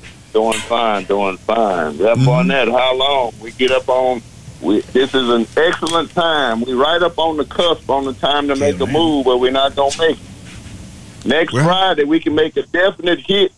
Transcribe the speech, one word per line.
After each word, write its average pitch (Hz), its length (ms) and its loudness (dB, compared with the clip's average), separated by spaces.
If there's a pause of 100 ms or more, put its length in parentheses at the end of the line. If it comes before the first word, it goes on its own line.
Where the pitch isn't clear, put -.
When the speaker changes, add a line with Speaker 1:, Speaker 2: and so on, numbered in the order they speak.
(320)
Speaker 1:
Doing 110 260 0
fine, 113 460 -2
doing 98 320 -2
fine. 90 600 0
Reverend 104 220 2
Speaker 2:
Mm-hmm. 131 60 4
Speaker 1:
Barnett, 139 440 2
how 127 280 2
long? 131 440 0
We 117 120 -14
get 127 180 0
up 131 180 0
on, 127 320 2 (400)
we, 101 200 2
this 131 340 0
is 131 140 2
an 117 180 2 (100)
excellent 165 560 0
time. 147 500 0
We 127 120 -4
right 151 260 2
up 170 180 0
on 160 180 0
the 143 80 -2
cusp, 170 440 -2
on 139 160 0
the 131 100 -6
time 143 340 -2
to 139 80 0
make 143 240 0
a - 20 0
Speaker 2:
Amen. 127 120 -2
Speaker 1:
move, 156 320 2
but 127 120 4
we're 127 140 2
not 135 240 0
gonna 139 220 0
make 165 200 2
it. - 1080 -16
Next 151 260 0
Speaker 2:
Well 143 120 2
Speaker 1:
Friday, 180 400 2
we 156 140 2
can 151 160 -2
make 156 220 0
a 139 80 0
definite 175 560 0
hit 196 380 0